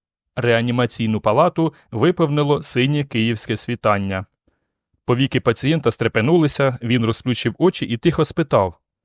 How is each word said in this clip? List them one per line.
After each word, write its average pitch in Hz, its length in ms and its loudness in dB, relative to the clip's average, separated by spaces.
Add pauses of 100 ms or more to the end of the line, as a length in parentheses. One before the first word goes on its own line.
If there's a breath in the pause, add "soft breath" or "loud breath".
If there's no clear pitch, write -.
(360)
Реанімаційну 120 840 0
палату 156 540 0 (160 soft breath)
виповнило 147 720 0
синє 139 420 0
київське 113 520 -2
світання. 98 720 -2 (800)
Повіки 123 360 0
пацієнта 131 500 0
стрепенулися, 135 920 2
він 117 220 0
розплющив 113 540 -2
очі 165 280 0
і 113 100 -4
тихо 160 280 0
спитав: 107 560 0 (240)